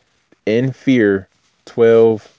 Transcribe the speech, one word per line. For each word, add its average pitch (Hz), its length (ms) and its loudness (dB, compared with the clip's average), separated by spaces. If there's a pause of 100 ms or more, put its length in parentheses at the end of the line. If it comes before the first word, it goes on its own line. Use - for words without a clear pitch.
(440)
in 123 280 -4
fear 104 560 -2 (360)
twelve 113 640 0 (100)